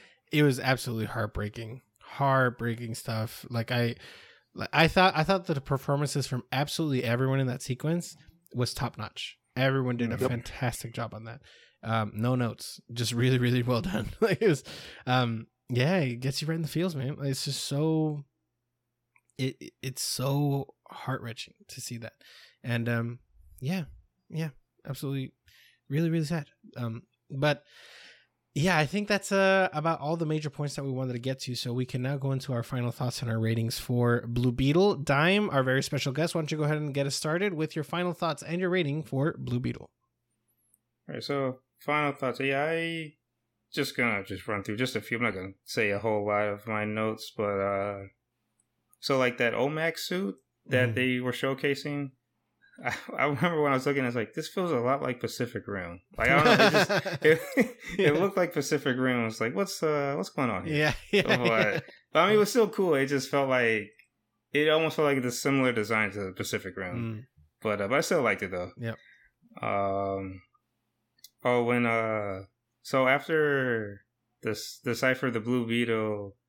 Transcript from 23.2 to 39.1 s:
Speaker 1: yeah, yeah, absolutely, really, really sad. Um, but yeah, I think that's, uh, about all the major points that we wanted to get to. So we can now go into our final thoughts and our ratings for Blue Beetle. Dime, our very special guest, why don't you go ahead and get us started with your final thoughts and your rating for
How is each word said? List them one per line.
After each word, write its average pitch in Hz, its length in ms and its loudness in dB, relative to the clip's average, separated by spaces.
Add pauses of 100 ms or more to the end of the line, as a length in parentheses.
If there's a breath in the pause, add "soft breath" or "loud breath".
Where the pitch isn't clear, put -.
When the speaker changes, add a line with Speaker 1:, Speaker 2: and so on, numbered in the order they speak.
Speaker 1:
yeah, 165 240 -4 (460)
yeah, 160 200 -6 (380)
absolutely, 135 460 -6 (560 soft breath)
really, 160 200 2
really 160 160 2
sad. 151 220 -4 (300)
Um, 117 260 -6 (260)
but 143 340 0 (920 loud breath)
yeah, 165 220 4
I 151 80 4
think 208 240 -2
that's, 202 240 0
uh, 190 400 6
about 156 260 0
all 156 160 -2
the 165 100 -2
major 156 240 0
points 147 260 -6
that 147 80 -6
we 139 80 -4
wanted 127 220 -4
to 120 60 -4
get 131 220 -4
to. 123 140 -6
So 120 180 -6
we 127 120 0
can 127 160 -4
now 135 160 -2
go 135 140 -2
into 131 220 -4
our 120 100 -2
final 120 280 -2
thoughts 123 300 -4
and 117 80 -4
our 113 100 0
ratings 113 380 0
for 120 500 2
Blue 120 260 2
Beetle. 151 420 4
Dime, 165 540 4
our 139 140 2
very 131 200 2
special 139 300 -2
guest, 156 200 0
why 165 80 0
don't 147 100 -6
you 160 60 -2
go 151 60 0
ahead 151 140 2
and 151 160 -4
get 139 120 0
us 139 100 -2
started 175 380 0
with 156 220 -4
your 156 80 -2
final 175 300 -2
thoughts 160 280 -4
and 175 200 -4
your 185 80 0
rating 156 340 0
for 139 340 0